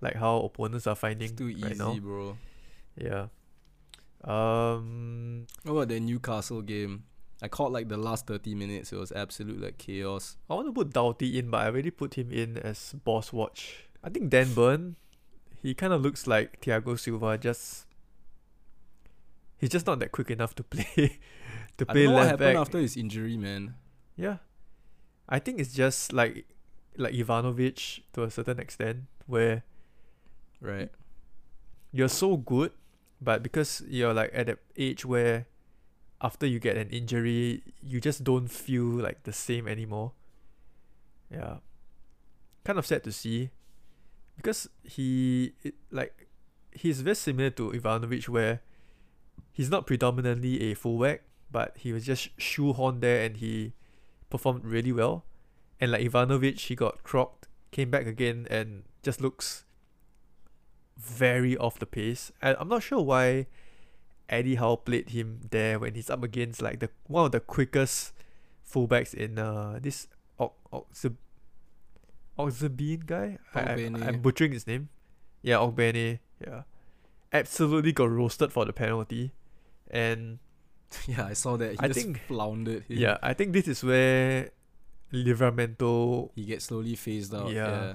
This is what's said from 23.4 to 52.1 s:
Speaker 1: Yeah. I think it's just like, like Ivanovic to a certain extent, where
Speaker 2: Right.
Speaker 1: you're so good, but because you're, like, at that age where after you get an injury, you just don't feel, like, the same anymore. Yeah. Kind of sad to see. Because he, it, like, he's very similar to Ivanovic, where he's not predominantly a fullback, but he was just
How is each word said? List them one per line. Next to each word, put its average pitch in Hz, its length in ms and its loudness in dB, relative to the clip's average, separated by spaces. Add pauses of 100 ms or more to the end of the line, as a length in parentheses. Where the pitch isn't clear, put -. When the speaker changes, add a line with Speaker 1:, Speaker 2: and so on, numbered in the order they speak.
Speaker 1:
Yeah. 190 200 -2 (920)
I 135 120 0
think 254 180 -4
it's 131 140 -2
just 131 400 2
like, 117 340 2 (500)
like 123 180 -2
Ivanovic 120 880 0 (100)
to 120 100 -4
a 113 80 -2
certain 123 300 -4
extent, 117 440 -6 (220)
where 117 380 2 (960)
Speaker 2:
Right. 98 300 -6 (1000)
Speaker 1:
you're 127 180 2
so 190 280 4
good, 127 340 2 (500)
but 113 220 2
because 143 460 -2
you're, 123 260 2
like, 110 180 0
at 120 140 -2
that 110 120 -2 (180)
age 131 280 -2
where 120 420 2 (720)
after - 260 -2
you 120 140 2
get 110 160 2
an 110 140 -2
injury, 117 720 0 (200)
you 131 180 -4
just 143 240 0
don't 127 240 4
feel, 123 360 0
like, 120 400 -2
the 110 80 -8
same 120 340 -4
anymore. 110 460 -4 (1160)
Yeah. - 280 -10 (1080)
Kind 196 140 0
of 151 80 0
sad 151 180 2
to 110 80 -6
see. 117 380 -4 (840)
Because - 320 -4 (160)
he, 127 800 0
it, 147 120 -8 (160)
like, - 380 -8 (440)
he's 147 280 0
very 190 160 2
similar 135 340 0
to 110 220 -4
Ivanovic, 117 560 0
where 117 320 2 (880)
he's 131 200 -2
not 190 160 2
predominantly 123 840 2
a 104 40 -2
fullback, 120 480 0 (280)
but 113 280 -4
he 120 140 -6
was 113 140 -4
just - 300 -2